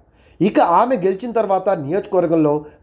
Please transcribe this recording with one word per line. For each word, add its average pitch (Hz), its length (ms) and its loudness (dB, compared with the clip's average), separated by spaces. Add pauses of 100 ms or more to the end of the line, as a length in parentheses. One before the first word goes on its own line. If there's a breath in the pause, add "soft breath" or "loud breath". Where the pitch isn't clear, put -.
(440 soft breath)
ఇక - 160 2
ఆమె 196 360 2
గెలిచిన 190 360 -4
తర్వాత 196 380 0
నియోజకవర్గంలో 165 960 0 (180 loud breath)